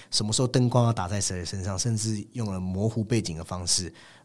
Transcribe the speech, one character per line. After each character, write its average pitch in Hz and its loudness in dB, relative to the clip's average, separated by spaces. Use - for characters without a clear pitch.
什 - 0
么 107 0
时 131 2
候 127 4
灯 123 4
光 120 6
要 117 4
打 104 -2
在 101 -2
谁 92 -2
的 87 -6
身 98 -6
上， 92 -2
甚 113 0
至 107 -2
用 107 -4
了 92 -4
模 92 0
糊 113 0
背 110 2
景 85 -6
的 80 -10
方 90 -6
式。 87 0